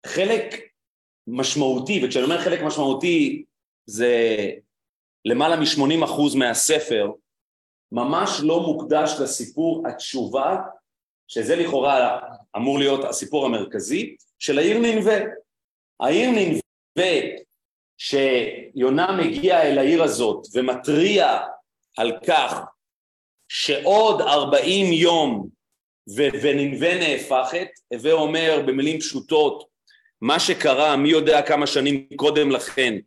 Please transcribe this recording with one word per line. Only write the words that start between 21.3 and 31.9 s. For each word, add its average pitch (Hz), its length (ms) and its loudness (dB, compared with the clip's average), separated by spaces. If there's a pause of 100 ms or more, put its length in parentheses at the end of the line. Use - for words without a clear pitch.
על 117 140 -2 (160)
כך 147 260 2 (1000)
שעוד 196 680 2
ארבעים 147 720 2
יום 156 560 2 (600)
ו-, 131 200 0 (120)
ונינווה 143 580 0
נהפכת, 143 680 -2 (260)
הווה 123 180 0
אומר 160 560 2
במילים 139 320 0
פשוטות, 147 680 -2 (520)
מה 143 180 0
שקרה 147 580 2
מי 143 120 2
יודע 156 320 4
כמה 143 260 0
שנים 139 480 -2